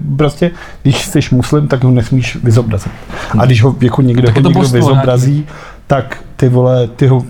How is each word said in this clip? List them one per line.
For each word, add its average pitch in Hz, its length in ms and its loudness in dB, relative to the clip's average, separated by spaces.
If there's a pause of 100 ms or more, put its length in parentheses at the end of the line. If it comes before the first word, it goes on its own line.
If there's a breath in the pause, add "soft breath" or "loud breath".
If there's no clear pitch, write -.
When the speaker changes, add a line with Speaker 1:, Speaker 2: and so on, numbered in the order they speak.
(160)
Speaker 1:
prostě, 151 340 0 (320 loud breath)
když - 220 0
jsi - 160 -2 (100)
muslim, 147 380 0
tak 127 160 -2
ho 127 60 4
nesmíš 127 520 0
vyzobrazit. 110 500 0 (460 loud breath)
A - 80 2
když 123 160 4
ho 127 180 2
jako 127 220 2
někdo, 127 240 2
Speaker 2:
Tak 113 100 2
je 135 60 2
to 139 60 4
Speaker 1:
někdo 131 120 2
Speaker 2:
božstvo 123 180 2
Speaker 1:
vyzobrazí, 131 540 2
Speaker 2:
nějaký. 147 160 -2 (380 loud breath)
Speaker 1:
tak 135 300 -2 (200)
ty 127 120 2
vole, 123 380 2 (100)
ty 143 100 2
ho 127 240 2